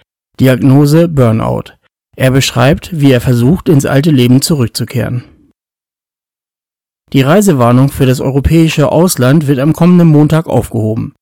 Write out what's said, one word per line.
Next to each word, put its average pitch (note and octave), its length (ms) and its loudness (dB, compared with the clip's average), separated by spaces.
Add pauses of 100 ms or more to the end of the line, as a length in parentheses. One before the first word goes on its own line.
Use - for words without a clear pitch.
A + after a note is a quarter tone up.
(400)
Diagnose C#3+ 680 2
Burnout. A#2 640 -2 (420)
Er C3 140 -2
beschreibt, C3+ 680 -2
wie C#3 140 2
er A#2+ 80 0
versucht, B2+ 480 -2
ins C#3+ 160 2
alte C#3+ 260 -2
Leben B2+ 300 2
zurückzukehren. B2 840 -6 (1900)
Die C#3 80 2
Reisewarnung C3+ 680 2
für C3+ 160 -2
das B2+ 160 -2
europäische D3 680 0
Ausland D3 560 0
wird C#3 120 0
am D3+ 160 0
kommenden E3+ 340 2
Montag D3+ 380 2
aufgehoben. A2 760 -4